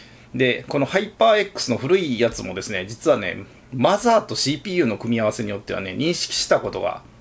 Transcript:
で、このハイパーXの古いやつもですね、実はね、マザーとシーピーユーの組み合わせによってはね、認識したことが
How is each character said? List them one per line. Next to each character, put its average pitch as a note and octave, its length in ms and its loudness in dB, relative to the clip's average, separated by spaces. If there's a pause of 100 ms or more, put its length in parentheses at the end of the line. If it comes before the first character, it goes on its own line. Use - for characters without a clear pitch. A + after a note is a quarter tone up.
(340)
で、 B2+ 360 2
こ C#3+ 100 -2
の C#3 80 2
ハ - 100 -2
イ G#3 120 0
パ A3+ 240 4
ー G#3+ 40 6
X - 320 -2
の A#2 80 0
古 C#3+ 220 2
い C3+ 200 -2
や A#2 120 4
つ A2 120 -10
も F#2 120 -8
で F#2+ 80 -6
す - 80 -8
ね、 F#2+ 160 -4
実 A#2 240 0
は C3 60 6
ね、 F#2+ 280 -6 (260)
マ D3 280 2
ザ A#3 180 4
ー C#3+ 80 0
と A2 100 -8
シ - 180 -2
ー D3+ 100 -6
ピ G3+ 80 -8
ー - 40 -4
ユ F3 100 4
ー - 20 2
の G#2 100 -2
組 A#2 200 -2
み A2+ 40 0
合 G#2+ 40 0
わ G#2+ 80 2
せ A#2 100 -6
に G#2 80 -4
よ G2+ 60 -6
っ - 20 -8
て F#2+ 160 -8
は F#2 60 -6
ね、 F#2+ 100 -8
認 C#3+ 240 -2
識 - 180 -6
し - 140 -2
た D3+ 120 4
こ G2 120 -4
と F#2+ 100 -4
が F#2 220 -4 (180)